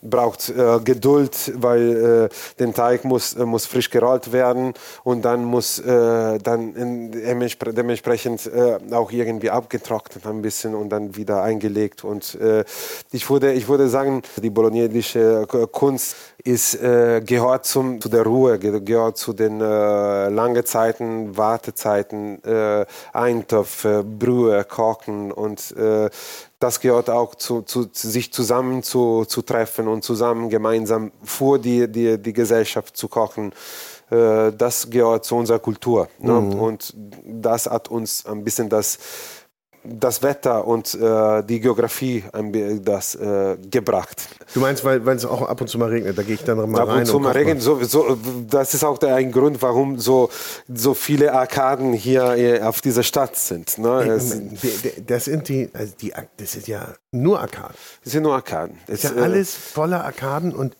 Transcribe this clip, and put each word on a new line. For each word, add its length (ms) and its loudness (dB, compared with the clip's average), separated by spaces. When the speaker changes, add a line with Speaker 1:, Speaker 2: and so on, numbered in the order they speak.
Speaker 1:
braucht, 480 0
äh, 340 4
Geduld, 720 2
weil, 760 4
äh, 40 -20
der 160 0
Teig 320 2
muss, 260 0
äh, 140 -2
muss 180 -2
frisch 240 -2
gerollt 420 2
werden 440 2
und 200 0
dann 180 2
muss, 360 -2
äh, 600 2
dann 360 -2
in, 380 -6
demenspre-, 600 -4
dementsprechend, 760 -2
äh, 300 2
auch 180 0
irgendwie 380 -2
abgetrocknet 800 -6
ein 160 -6
bisschen 320 -6
und 160 -6
dann 260 -4
wieder 260 -2
eingelegt. 600 -2
Und, 300 -8
äh, 300 2
ich 200 -6
würde, 240 4
ich 140 -2
würde 200 4
sagen, 320 0
die 140 -2
bolognesische 960 2
K-, 200 0
Kunst 460 0
ist, 300 0
äh, 500 4
gehört 400 2
zum, 380 -2
zu 80 -6
der 140 4
Ruhe, 340 4
ge-, 240 0
gehört 340 2
zu 160 -6
den, 300 0
äh, 680 2
lange 360 2
Zeiten, 760 -2
Wartezeiten, 1040 -2
äh, 400 0
Eintöpfe, 920 0
Brühe, 600 2
Kochen 680 -2
und, 420 -8
äh, 360 2
das 200 0
gehört 300 2
auch 240 0
zu, 260 -4
zu, 260 -4
zu 220 -10
sich 240 -4
zusammen 500 -2
zu, 440 2
zu 160 -6
treffen 440 -2
und 160 -2
zusammen 460 0
gemeinsam 640 0
vor 360 2
die, 300 2
die, 280 2
die 160 -6
Gesellschaft 640 0
zu 120 -8
kochen. 440 -4
Äh, 460 4
das 320 -2
gehört 380 2
zu 100 -2
unserer 220 2
Kultur, 500 0
ne? 120 0
Speaker 2:
Mhm. 220 2
Speaker 1:
Und 400 -4
das 400 -2
hat 220 -4
uns 360 -6
ein 200 -8
bisschen 260 -2
das, 280 0
das 360 -2
Wetter 440 0
und, 280 -2
äh, 500 2
die 160 -2
Geografie 720 0
ein 200 -6
bi-, 300 -2
das, 340 -2
äh, 420 -2
gebracht. 520 -2
Speaker 2:
Du 60 0
meinst, 220 0
weil, 220 2
weil 120 4
es 100 -6
auch 160 -2
ab 180 -4
und 80 -4
zu 100 -6
mal 120 0
regnet, 260 -2
da 60 -2
gehe 140 -2
ich 80 -12
dann 120 0
noch 100 0
mal 140 2
Speaker 1:
Ab 80 2
Speaker 2:
rein 120 2
Speaker 1:
und 60 0
zu 100 2
Speaker 2:
und 80 2
Speaker 1:
mal 100 2
Speaker 2:
guck 80 -
mal. 60 4
Speaker 1:
regnet, 140 0
so, 220 2
so, 320 2
das 240 2
ist 100 0
auch 140 2
der, 200 2
ein 140 2
Grund, 300 4
warum 380 0
so, 320 4
so 220 2
viele 400 2
Arkaden 580 0
hier, 420 2
äh, 280 4
auf 180 0
dieser 220 2
Stadt 340 0
sind, 400 -6
ne? 280 2
Speaker 2:
Ey, 60 0
Speaker 1:
Es 240 0
Speaker 2:
Moment, 280 -10
der, 80 -2
der, 140 -16
das 200 -2
sind 240 -4
die, 240 -2
also 260 -10
die 140 -10
Ar-, 140 -14
das 180 -10
ist 100 -14
ja 200 -8
nur 280 2
Arkaden. 340 -10
Speaker 1:
Das 100 -10
sind 80 2
nur 120 2
Arkaden. 520 -4
Speaker 2:
Das 140 -8
ist 40 -4
Speaker 1:
Es, 60 -2
Speaker 2:
ja 80 -2
Speaker 1:
äh, 60 4
Speaker 2:
alles 300 0
voller 500 -4
Arkaden 500 -4
und 260 -4